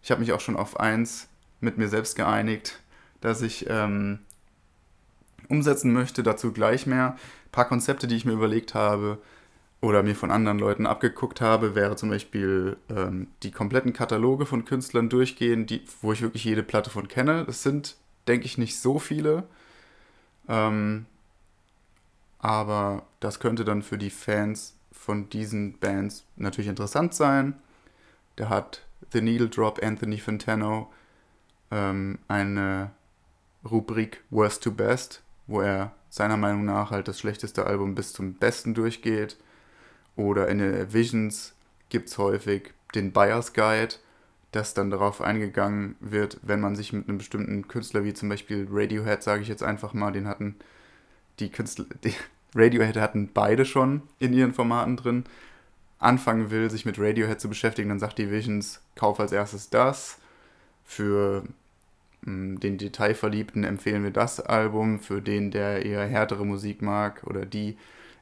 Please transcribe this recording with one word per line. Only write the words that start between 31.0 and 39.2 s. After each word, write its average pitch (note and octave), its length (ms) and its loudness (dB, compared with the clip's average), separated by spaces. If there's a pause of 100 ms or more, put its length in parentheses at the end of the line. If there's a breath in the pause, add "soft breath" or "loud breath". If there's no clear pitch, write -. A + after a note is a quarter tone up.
ähm, G2 560 -2
eine G2+ 640 -2 (800)
Rubrik A2 600 -2
Worst G#2+ 340 2
to A#2 80 0
Best, G#2+ 520 0 (240)
wo G#2 140 0
er G2 320 0 (160)
seiner G#2+ 280 0
Meinung G#2 280 2
nach G#2 260 0
halt G2 160 -2
das G2 120 -8
schlechteste G2+ 460 -4
Album G2 300 0
bis G2 180 -6
zum F#2+ 200 -6
Besten A#2 400 0
durchgeht. A2+ 640 -2 (760 soft breath)